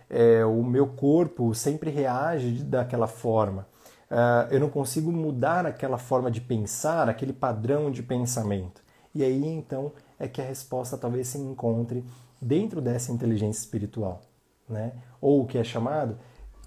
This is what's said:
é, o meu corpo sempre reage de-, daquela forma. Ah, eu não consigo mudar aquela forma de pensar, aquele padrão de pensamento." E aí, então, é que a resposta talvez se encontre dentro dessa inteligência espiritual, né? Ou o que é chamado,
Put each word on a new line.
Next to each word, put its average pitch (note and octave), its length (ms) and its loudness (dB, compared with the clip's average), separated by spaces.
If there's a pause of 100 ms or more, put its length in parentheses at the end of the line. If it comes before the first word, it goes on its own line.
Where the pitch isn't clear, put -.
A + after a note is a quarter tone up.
é, A#2 380 8
o A2 180 2
meu B2+ 220 4
corpo C#3 680 2
sempre D3+ 360 -2
reage C3+ 600 0
de-, B2 140 -4
daquela B2 420 0
forma. G#2+ 600 0 (440)
Ah, A#2+ 400 4
eu C#3 80 4
não C#3+ 120 2
consigo D#3 420 -2
mudar D#3+ 540 0
aquela C3 320 -4
forma B2+ 320 0
de A#2 100 -2
pensar, B2 680 0
aquele C3 240 -4
padrão C3+ 560 0
de B2 120 -6
pensamento." A#2 800 -2 (320)
E D3+ 80 0
aí, C3+ 240 2
então, D3 460 -6 (260)
é C#3 80 -6
que B2 140 -8
a C3+ 40 -6
resposta C3 520 -6
talvez B2 320 -4
se D3 100 -8
encontre B2 680 -2 (360)
dentro D#3+ 400 0
dessa A#2+ 320 -2
inteligência A2 480 -2
espiritual, G#2 640 -6 (460)
né? A2+ 240 -6 (280)
Ou C#3 220 6
o A#2+ 40 -2
que B2 120 -4
é A2+ 60 0
chamado, B2 520 -2 (500)